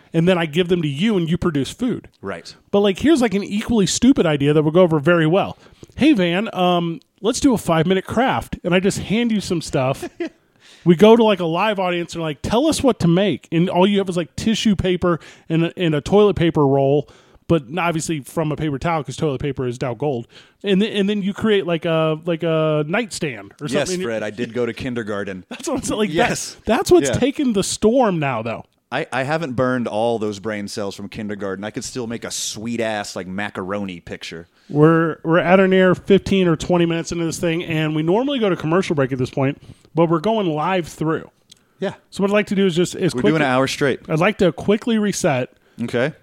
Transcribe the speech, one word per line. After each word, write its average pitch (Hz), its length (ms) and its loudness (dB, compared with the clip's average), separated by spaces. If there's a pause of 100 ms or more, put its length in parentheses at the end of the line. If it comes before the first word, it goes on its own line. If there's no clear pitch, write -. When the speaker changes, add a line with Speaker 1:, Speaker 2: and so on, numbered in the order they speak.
(120)
Speaker 1:
And 165 160 0
then 185 120 2
I 170 80 -2
give 170 220 -2
them 180 120 0
to 151 60 -2
you 185 280 0
and 170 140 0
you 175 80 0
produce 147 320 -2
food. - 380 -6 (120)
Speaker 2:
Right. 92 360 -12 (160)
Speaker 1:
But, 202 80 2
like, 202 180 0
here's, 277 240 2
like, 202 140 0
an 202 80 -2
equally 214 420 -2
stupid 233 400 2
idea 147 280 2
that 156 100 4
will 156 80 0
go 180 100 4
over 160 180 4
very 160 280 2
well. 156 280 0 (420)
"Hey, 302 160 4
Van, 185 420 0
um, 175 440 0 (220)
let's 214 180 -2
do 277 140 4
a 180 60 0
five-minute 175 460 2
craft." 208 580 -2
And 175 100 0
I 190 60 4
just 185 180 0
hand 226 340 -2
you 208 80 0
some 175 220 -4
stuff. 139 480 -4 (100)
Speaker 2:
<laughs> - 0 - (680)
Speaker 1:
We 175 100 6
go 214 220 8
to, 226 60 4
like, 202 180 2
a 175 40 -2
live 190 340 0
audience 175 340 -2
and, 165 100 -6
like, 151 180 -6
"Tell 226 240 2
us 311 160 2
what 240 200 2
to 170 80 4
make." 180 420 2
And 165 180 2
all 180 160 2
you 202 120 2
have 190 100 0
is, 175 80 -4
like, 175 220 -4
tissue 214 360 2
paper 180 460 0 (300)
and 165 160 2
a, - 120 -4
and 170 160 0
a 147 60 0
toilet 202 380 4
paper 160 280 2
roll, 139 440 2 (400)
but 165 140 2 (140)
obviously 165 440 -2
from 151 320 -4
a - 20 -4
paper 147 240 -4
towel 160 240 -2
'cause 135 140 -10
toilet 139 240 -2
paper 135 260 -4
is 123 100 -6
Dow 127 180 -4
Gold. 120 320 -4 (360)
And 190 180 2
then, 214 120 0
and 202 160 0
then 208 140 -2
you 202 100 -2
create, 202 340 0
like, 170 160 -2
a, 160 420 0
like, 170 180 -2
a 156 440 0
nightstand 151 720 -6
or 127 80 -8
something. 127 120 -2
Speaker 2:
Yes, 143 100 -2
Speaker 1:
And 180 120 -4
you're 117 100 -4
Speaker 2:
Fred, 107 120 -4
I 107 60 -4
did 113 240 -8
go 120 120 -2
to 113 60 -4
kindergarten. 104 760 -6
Speaker 1:
<laughs> - 40 -20
That's - 180 -12
what 277 100 -2
I'm - 60 -6
saying. - 160 -4
Like, 196 140 -2
Speaker 2:
Yes. - 400 -2
Speaker 1:
that, - 120 -20
that's 247 260 2
what's 320 180 6
Speaker 2:
Yeah. 110 60 -2
Speaker 1:
taking 262 360 0
the 196 120 0
storm 220 560 2
now, 131 220 -2
though. 113 220 -8 (260)
Speaker 2:
I, 143 220 -4
I 131 120 -2
haven't 151 340 -2
burned 127 320 0
all 113 300 0
those 104 200 -4
brain 104 300 -6
cells 101 260 -6
from 98 140 -12
kindergarten. 101 560 -8
I - 60 -8
could 120 120 -10
still 120 240 -8
make 117 160 -8
a 87 80 -8
sweet-ass, 110 840 -6
like, 90 100 -8
macaroni 98 720 -6
picture. - 480 -14 (220)
Speaker 1:
We're, 160 560 4
we're 165 140 4
at 175 200 4
or 190 80 4
near 185 280 4
fifteen 190 520 2
or 160 80 4
twenty 170 300 0
minutes 165 260 -2
into 170 140 -4
this 156 140 -6
thing, 170 260 -2
and 156 280 -2
we 156 100 -2
normally 247 360 0
go 208 100 2
to 170 60 2
commercial 170 400 0
break 135 160 0
at 135 60 -4
this 123 120 -2
point, 139 320 -2 (340)
but 165 140 4
we're 165 100 2
going 208 280 0
live 160 400 -2
through. 156 420 -4 (500)
Speaker 2:
Yeah. 196 140 -6 (160)
Speaker 1:
So - 140 -6
what 202 80 0
I'd - 20 -2
like 208 140 2
to 208 80 -2
do 196 100 2
is 170 100 2
just, 175 200 0
is 180 180 -2
Speaker 2:
We're 123 80 -4
Speaker 1:
quick 135 100 4
Speaker 2:
doing 160 120 2
an 135 40 2
hour 131 200 2
straight. 131 320 0 (100)
Speaker 1:
I'd 160 100 0
like 190 200 0
to 180 120 4
quickly 220 460 0
reset. 165 560 0 (300)
Speaker 2:
Okay. 120 400 -2